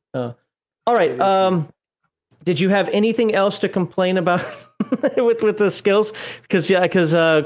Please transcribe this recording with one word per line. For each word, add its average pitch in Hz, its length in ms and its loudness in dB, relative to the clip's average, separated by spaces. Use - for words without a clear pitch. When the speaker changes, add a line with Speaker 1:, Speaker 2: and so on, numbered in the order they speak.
Speaker 1:
Uh, 123 180 -6
all 240 80 2
right. 180 160 2
Speaker 2:
It - 60 -8
is - 40 -8
Speaker 1:
Um, 190 420 2
Speaker 2:
huge. 143 80 -10
Speaker 1:
did 160 160 -2
you 190 100 2
have 196 200 2
anything 220 440 0
else 196 240 0
to 196 100 -2
complain 185 480 -2
about 175 240 0
<laughs> - 360 -4
with, 233 260 0
with 214 160 0
the 202 120 2
skills? 208 420 0
'Cause, 175 220 0
yeah, 180 180 2
'cause, 170 240 2
uh, 160 340 4